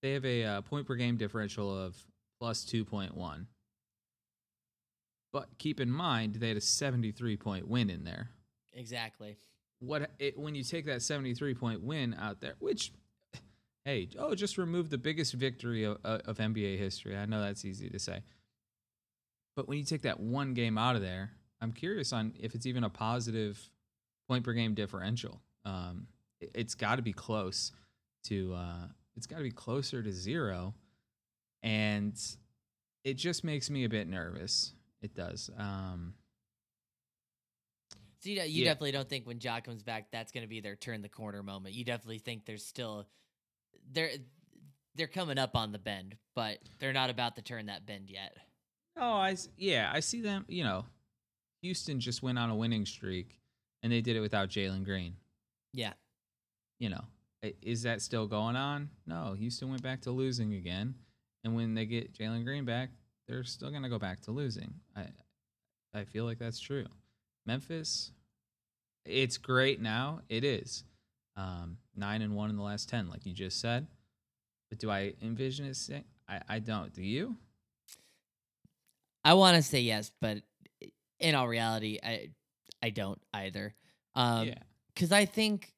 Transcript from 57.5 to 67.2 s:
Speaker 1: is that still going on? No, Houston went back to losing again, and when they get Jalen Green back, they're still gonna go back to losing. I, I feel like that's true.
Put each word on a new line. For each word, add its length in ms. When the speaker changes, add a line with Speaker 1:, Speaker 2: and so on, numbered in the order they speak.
Speaker 1:
is 220
that 180
still 240
going 300
on? 340
No, 280
Houston 360
went 120
back 200
to 80
losing 440
again, 420
and 100
when 200
they 120
get 260
Jalen 320
Green 200
back, 260
they're 160
still 260
gonna 180
go 120
back 220
to 100
losing. 420
I, 100
I 100
feel 200
like 160
that's 180
true. 280